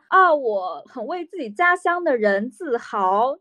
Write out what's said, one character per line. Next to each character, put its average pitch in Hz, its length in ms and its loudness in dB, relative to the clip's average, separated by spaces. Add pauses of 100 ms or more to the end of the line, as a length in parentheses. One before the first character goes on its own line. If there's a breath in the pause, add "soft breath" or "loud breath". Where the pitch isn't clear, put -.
啊， 359 260 6
我 196 520 -4
很 226 200 -12
为 349 200 -8
自 403 100 -18
己 269 140 -8
家 349 260 2
乡 349 260 -2
的 302 140 0
人 208 340 0
自 285 260 -6
豪， 220 640 0